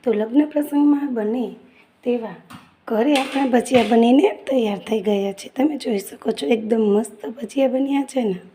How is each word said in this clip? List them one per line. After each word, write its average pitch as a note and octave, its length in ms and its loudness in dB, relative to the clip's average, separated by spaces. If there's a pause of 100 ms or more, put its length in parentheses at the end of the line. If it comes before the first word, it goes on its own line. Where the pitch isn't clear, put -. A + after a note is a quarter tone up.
તો A#3 100 0
લગ્ન A3+ 340 0
પ્રસંગમાં D4 680 0
બને A3 320 -2 (580)
તેવા A3 320 -4 (520)
ઘરે A#3+ 260 2
આપણા C4+ 320 0
ભજીયા A#3 440 2
બનીને B3 380 6 (220)
તૈયાર A3 280 0
થઈ G#3+ 220 -4
ગયા G3 320 0
છે. - 160 -14
તમે D4 280 0
જોઈ A#3 220 -4
શકો - 320 -8
છો, - 160 -4
એકદમ A3 360 0 (140)
મસ્ત - 300 -4
ભજીયા B3+ 420 -2
બન્યા C#4 340 0
છે C4 200 -4
ને. G3 140 -2 (180)